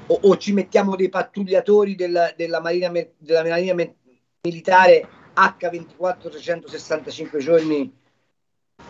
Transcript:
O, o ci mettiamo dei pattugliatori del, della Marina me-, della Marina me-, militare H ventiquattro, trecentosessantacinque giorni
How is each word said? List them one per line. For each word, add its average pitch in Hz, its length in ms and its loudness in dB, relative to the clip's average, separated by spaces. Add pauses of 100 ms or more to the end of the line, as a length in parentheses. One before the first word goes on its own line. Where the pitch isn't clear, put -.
O, 170 160 2
o 190 140 6
ci - 160 -6
mettiamo 196 420 0
dei 185 140 0
pattugliatori 196 840 0
del, 175 440 -2
della 165 240 -6
Marina 175 280 -2
me-, 170 280 -6
della 160 260 0
Marina 170 300 -2
me-, 170 220 -6 (460)
militare 175 640 4 (280)
H 190 360 0
ventiquattro, 170 600 -8
trecentosessantacinque 151 1080 -10
giorni 151 540 0 (960)